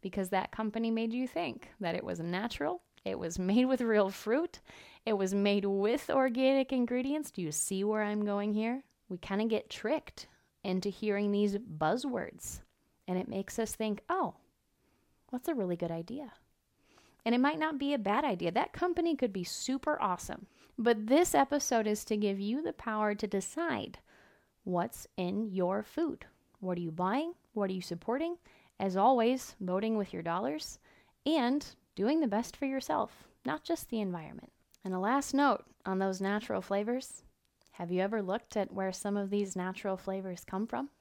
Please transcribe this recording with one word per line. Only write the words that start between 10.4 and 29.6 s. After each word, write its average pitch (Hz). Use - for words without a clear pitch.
into 185
hearing 202
these 202
buzzwords, 220
and 180
it -
makes -
us 226
think, 214
"Oh, 339
that's 254
a 330
really 185
good 170
idea." 220
And 233
it 247
might 294
not 311
be 277
a 277
bad 214
idea. 175
That 240
company 339
could 233
be 190
super -
awesome. -
But 220
this 320
episode 269
is 214
to 220
give 202
you 220
the 339
power 214
to 208
decide 202
what's -
in 190
your 190
food. -
What 180
are 175
you 165
buying? 220
What 196
are 190
you 185
supporting? 277
As 190
always, 240